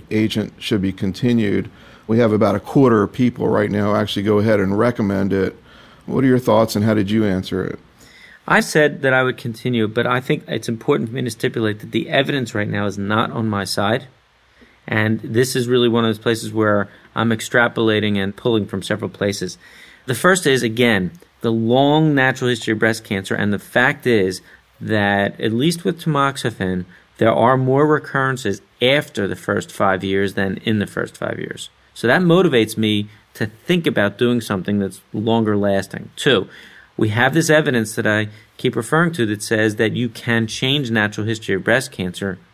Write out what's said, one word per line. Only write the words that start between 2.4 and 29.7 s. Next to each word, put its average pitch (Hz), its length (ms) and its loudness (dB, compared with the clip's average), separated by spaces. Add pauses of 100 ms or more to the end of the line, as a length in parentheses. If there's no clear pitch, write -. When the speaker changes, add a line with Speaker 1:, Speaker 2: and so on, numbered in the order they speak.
Speaker 1:
a 101 40 -4
quarter 117 440 4
of - 80 -2
people 120 360 0
right 107 240 0
now 104 240 0
actually 104 280 -2
go 104 160 2
ahead 107 200 4
and 98 180 0
recommend 98 560 0
it. 95 220 0 (500)
What - 180 -2
are 135 40 4
your 127 120 4
thoughts, 110 360 2
and 104 100 2
how 110 80 2
did 104 180 0
you 110 140 2
answer 92 400 -2
it? - 140 -10 (680)
Speaker 2:
I 190 100 4
said 156 420 0
that 131 120 2
I 131 100 4
would 127 140 -2
continue, 117 500 -2
but 117 200 -2
I 123 140 0
think 143 260 -2
it's - 220 -6
important 120 400 -2
for 117 60 -10
me 135 80 -6
to 123 60 -4
stipulate 110 500 -4
that 113 120 -14
the - 180 -4
evidence 135 460 -2
right 104 140 -4
now 104 160 -4
is 101 120 -4
not 104 340 0
on 113 180 -4
my 98 160 -2
side. 107 420 -2 (800)
And 110 320 0
this 123 340 0
is 123 140 -2
really 120 220 4
one 117 160 2
of 113 40 2
those 107 140 -4
places 113 300 -2
where 104 340 2 (260)
I'm 113 180 0
extrapolating 110 880 0
and 98 160 -2
pulling 113 320 0
from 95 180 -8
several 107 260 -4
places. 101 480 -4 (480)
The 127 100 -4
first 180 320 2
is, 127 160 2
again, 110 480 2 (300)
the 117 100 0
long 139 640 2
natural 131 340 0
history 113 220 -2
of 107 80 -2
breast 110 240 0
cancer, 98 320 -4
and 101 160 0
the 95 80 -2
fact 131 480 0
is 95 320 2 (400)
that, 101 640 0
at 117 100 -2
least 165 320 -2
with 180 180 -4
tamoxifen, 123 840 -2 (320)
there 110 160 2
are 131 240 4
more 131 280 2
recurrences 131 760 -2 (200)
after 127 460 0
the 92 80 -6
first - 340 -4
five 95 360 0